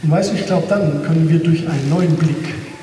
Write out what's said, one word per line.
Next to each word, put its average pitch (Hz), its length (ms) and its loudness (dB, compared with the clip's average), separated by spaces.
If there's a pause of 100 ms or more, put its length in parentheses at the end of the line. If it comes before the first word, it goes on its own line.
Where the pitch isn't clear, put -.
Und 151 80 2
weißt 196 200 2
du, 208 40 -2
ich - 100 -2
glaube, 180 240 0
dann 160 340 0
können 160 260 2
wir 165 100 4
durch 165 280 0
einen 143 220 -2
neuen 165 260 2
Blick - 380 -2 (300)